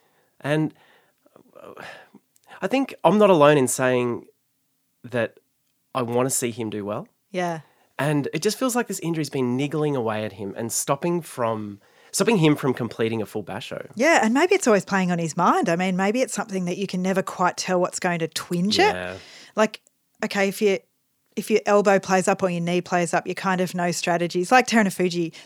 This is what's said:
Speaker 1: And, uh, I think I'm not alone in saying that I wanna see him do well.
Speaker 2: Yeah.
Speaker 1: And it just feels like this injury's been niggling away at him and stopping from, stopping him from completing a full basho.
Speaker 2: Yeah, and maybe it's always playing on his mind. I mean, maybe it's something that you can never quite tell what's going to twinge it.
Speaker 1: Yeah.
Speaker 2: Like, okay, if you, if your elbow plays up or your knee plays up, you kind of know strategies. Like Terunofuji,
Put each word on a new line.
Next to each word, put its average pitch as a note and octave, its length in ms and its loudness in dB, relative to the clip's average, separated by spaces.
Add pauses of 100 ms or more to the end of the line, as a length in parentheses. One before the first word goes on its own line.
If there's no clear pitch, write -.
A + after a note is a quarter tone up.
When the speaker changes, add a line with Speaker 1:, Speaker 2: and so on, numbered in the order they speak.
(400)
Speaker 1:
And, D3+ 320 -2 (880)
uh, - 220 -20 (800)
I F#3 60 -4
think C4 340 -2
I'm F#3 160 6
not G#3 100 8
alone D3+ 300 8
in B2+ 80 4
saying B2 600 0 (760)
that A#2+ 380 -6 (560)
I C3 60 -2
wanna A#2+ 280 0
see B2+ 220 -2
him A2 180 -6
do G#2 140 -8
well. A2 240 -8 (240)
Speaker 2:
Yeah. F3 280 -4 (380)
Speaker 1:
And D3 340 0
it D3+ 80 -4
just G#3+ 160 -2
feels B3 200 -2
like A#3+ 100 0
this F#3+ 140 -8
injury's D#3+ 300 -4
been B2+ 260 -2
niggling D3 400 -2
away A2 280 -2
at G#2+ 100 -8
him G2+ 220 -10
and A2+ 140 -6
stopping F3 520 -2
from, A2 580 -4 (320)
stopping G#3+ 260 2
him D#3 160 6
from C#3 180 0
completing A2+ 480 -4
a G2+ 60 -6
full G#2+ 160 -8
basho. - 540 -12
Speaker 2:
Yeah, D4 260 4
and A3 100 2
maybe D#4+ 220 4
it's F#4 140 0
always G3+ 160 4
playing F#3 260 0
on F3 80 0
his E3 180 -4
mind. B3 320 2
I E3 60 2
mean, F#3 220 0
maybe G#3 260 0
it's A#3+ 120 -4
something F#3+ 320 -6
that F3+ 120 -4
you G3 80 -4
can F#3 160 -6
never F#3+ 200 0
quite F3+ 340 -2
tell F#3 240 -2
what's - 180 -2
going F3 220 -2
to E3 80 -4
twinge F3+ 500 -2
it. G4 160 4
Speaker 1:
Yeah. F2+ 220 -8 (400)
Speaker 2:
Like, A3 240 0 (440)
okay, G3+ 240 0
if F#3+ 140 -4
you, G3 160 2 (580)
if - 140 -8
your G#3 160 4
elbow G#3 320 4
plays F#3+ 280 2
up G3 160 2
or F#3+ 80 0
your F3 120 -4
knee F3 180 0
plays F3 340 -2
up, E3+ 120 0
you F#3 80 -6
kind F#3 260 -2
of F3+ 140 -2
know F3+ 180 -2
strategies. F3 580 -2
Like B3+ 160 6
Terunofuji, F3+ 640 0 (140)